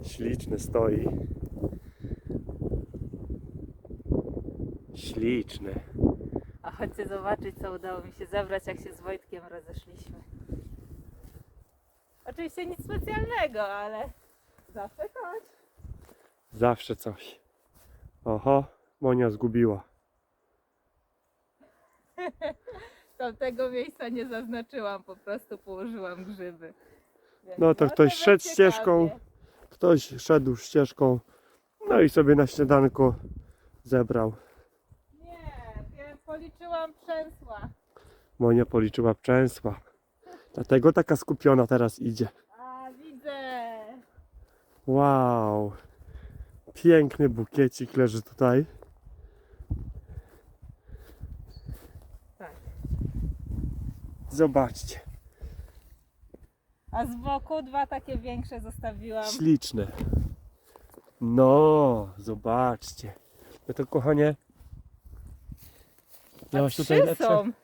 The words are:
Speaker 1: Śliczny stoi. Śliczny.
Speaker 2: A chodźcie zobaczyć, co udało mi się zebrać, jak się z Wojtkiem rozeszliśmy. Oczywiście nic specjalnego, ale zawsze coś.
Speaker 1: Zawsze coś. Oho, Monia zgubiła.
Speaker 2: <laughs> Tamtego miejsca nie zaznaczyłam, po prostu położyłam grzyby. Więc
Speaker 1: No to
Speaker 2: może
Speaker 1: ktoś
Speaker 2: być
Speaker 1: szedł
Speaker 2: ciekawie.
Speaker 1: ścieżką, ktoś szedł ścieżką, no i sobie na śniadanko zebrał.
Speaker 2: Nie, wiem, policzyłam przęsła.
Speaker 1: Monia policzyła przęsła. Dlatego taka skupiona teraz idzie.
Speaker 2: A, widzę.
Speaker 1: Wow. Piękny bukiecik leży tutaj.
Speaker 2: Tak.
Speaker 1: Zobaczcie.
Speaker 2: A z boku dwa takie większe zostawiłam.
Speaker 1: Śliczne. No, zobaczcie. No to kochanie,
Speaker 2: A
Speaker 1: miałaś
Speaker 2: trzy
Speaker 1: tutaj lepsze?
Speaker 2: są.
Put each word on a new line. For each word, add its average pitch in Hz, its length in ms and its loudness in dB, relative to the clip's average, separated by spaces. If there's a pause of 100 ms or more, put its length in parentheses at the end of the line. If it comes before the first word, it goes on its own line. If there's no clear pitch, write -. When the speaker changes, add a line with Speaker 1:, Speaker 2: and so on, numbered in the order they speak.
Speaker 1:
Śliczny 117 560 -6
stoi. 107 480 0 (4000)
Śliczny. 110 840 -6 (840)
Speaker 2:
A 170 100 -12
chodźcie - 360 -8
zobaczyć, 196 520 -8
co 196 120 -8
udało 185 320 -12
mi 180 80 -18
się 190 140 -16
zebrać, 190 420 -6
jak 185 120 -10
się 190 140 -16
z - 80 -20
Wojtkiem 185 480 -14
rozeszliśmy. 170 680 -18 (2000)
Oczywiście 339 400 -10
nic 349 180 -12
specjalnego, 415 840 -4
ale 208 420 -8 (600)
zawsze 208 400 -12
coś. 440 340 -12 (1080)
Speaker 1:
Zawsze 113 420 0
coś. - 440 -14 (880)
Oho, 131 380 2 (380)
Monia 127 280 2
zgubiła. 110 540 0 (2250)
Speaker 2:
<laughs> 330 360 -8 (640)
Tamtego 247 520 -6
miejsca 247 400 -8
nie 233 180 -6
zaznaczyłam, 226 760 -8
po 185 120 -18
prostu 208 420 -10
położyłam 190 680 -10
grzyby. 180 480 -14 (720)
Więc 185 160 -14
Speaker 1:
No 165 160 6
to 151 100 4
Speaker 2:
może 135 80 0
Speaker 1:
ktoś 151 180 8
Speaker 2:
być - 80 -6
Speaker 1:
szedł 202 240 6
Speaker 2:
ciekawie. - 100 -8
Speaker 1:
ścieżką, 175 560 4 (600)
ktoś 170 380 4 (100)
szedł 131 380 2
ścieżką, 131 640 2 (680)
no 226 120 6
i 160 80 8
sobie 147 260 8
na 143 120 6
śniadanko 135 680 4 (680)
zebrał. 117 500 2 (800)
Speaker 2:
Nie, 339 240 -20 (600)
wiem, 285 280 -20
policzyłam 320 680 -10
przęsła. 311 760 -12 (680)
Speaker 1:
Monia 120 260 6
policzyła 113 500 2
przęsła. 127 640 0 (760)
Dlatego 135 400 4
taka 165 220 2
skupiona 135 520 4
teraz 120 320 2
idzie. 113 280 -2 (320)
Speaker 2:
A, 262 320 -16
widzę. 285 400 -16 (1600)
Speaker 1:
Wow. 123 840 4 (1040)
Piękny 151 560 6
bukiecik 120 680 0
leży 113 240 4
tutaj. 127 440 2 (3750)
Speaker 2:
Tak. 170 140 -18 (1800)
Speaker 1:
Zobaczcie. 139 720 0 (1900)
Speaker 2:
A 226 140 -2
z 240 100 -8
boku 277 460 -6
dwa 269 260 -4
takie 269 300 -8
większe 240 440 -10
zostawiłam. 220 640 -10
Speaker 1:
Śliczne. 156 640 0 (1300)
No, 131 960 6
zobaczcie. 113 960 -4 (540)
No 131 60 -8
to 131 120 -4
kochanie, 147 500 2 (2250)
Speaker 2:
A - 20 2
Speaker 1:
miałaś 139 180 4
Speaker 2:
trzy 160 100 -2
Speaker 1:
tutaj 151 160 6
lepsze? - 240 4
Speaker 2:
są. 214 280 2 (120)